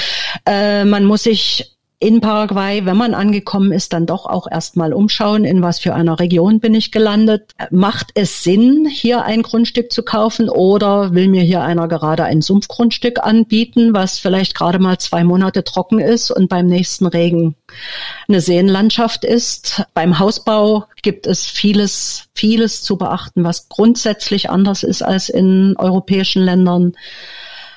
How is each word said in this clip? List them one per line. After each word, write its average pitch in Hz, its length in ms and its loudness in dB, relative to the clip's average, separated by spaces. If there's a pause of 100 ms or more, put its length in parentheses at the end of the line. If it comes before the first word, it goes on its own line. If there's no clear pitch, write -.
(460)
Äh, 202 400 0
man 202 180 2
muss 208 200 2
sich - 520 -2 (260)
in 220 200 4
Paraguay, 202 640 -2
wenn 185 100 0
man 233 160 0
angekommen 202 600 0
ist, 180 200 -4
dann 170 140 -2
doch 175 180 -4
auch - 260 -6
erstmal 165 440 -4
umschauen, 208 500 0
in 185 160 2
was 175 180 0
für 175 140 -2
einer 165 260 0
Region 175 400 2
bin 220 140 0
ich 220 200 0
gelandet. 214 600 2 (180)
Macht 190 440 0
es - 280 -2
Sinn, 254 480 4
hier 240 360 -2
ein 226 160 -2
Grundstück 233 500 -2
zu 233 100 -4
kaufen 220 460 0
oder 202 640 2
will 185 160 4
mir 190 140 4
hier 175 180 2
einer 165 280 -2
gerade 160 360 0
ein 156 160 2
Sumpfgrundstück 233 840 -2
anbieten, 226 680 2
was 190 260 -2
vielleicht 190 360 -2
gerade 175 240 0
mal 185 180 2
zwei - 280 -2
Monate 185 380 2
trocken 185 360 -2
ist 226 320 0
und 185 180 2
beim 180 200 2
nächsten 180 360 0
Regen 170 500 0 (720)
eine 196 120 4
Seenlandschaft 196 840 0
ist? - 600 -4 (100)
Beim 170 260 0
Hausbau 214 680 0 (160)
gibt 202 240 -4
es 185 180 -2
vieles, - 880 -2
vieles 226 500 0
zu 196 140 -4
beachten, 180 480 -4
was 170 240 -4
grundsätzlich 214 800 0
anders 196 360 0
ist - 180 -4
als 190 260 -2
in 190 480 2
europäischen 190 640 0
Ländern. 180 520 2 (840)